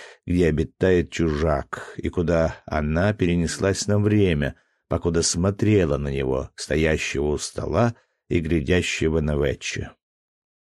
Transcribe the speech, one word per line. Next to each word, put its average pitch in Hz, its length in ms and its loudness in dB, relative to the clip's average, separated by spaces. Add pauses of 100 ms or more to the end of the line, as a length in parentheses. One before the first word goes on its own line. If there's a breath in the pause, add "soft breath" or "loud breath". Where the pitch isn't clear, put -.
(260 loud breath)
где 87 220 2
обитает 80 640 2
чужак, 76 840 -2
и - 120 -6
куда 82 560 0
она 78 480 0
перенеслась 87 720 0
на 104 120 2
время, 95 560 2 (320)
покуда 82 340 0
смотрела 95 760 2
на 71 120 -4
него, 67 460 -4
стоящего 76 720 0
у 73 100 0
стола 87 580 -2 (340 soft breath)
и 87 100 0
глядящего 80 800 0
на 76 160 0
Вэтча. - 580 -4 (680)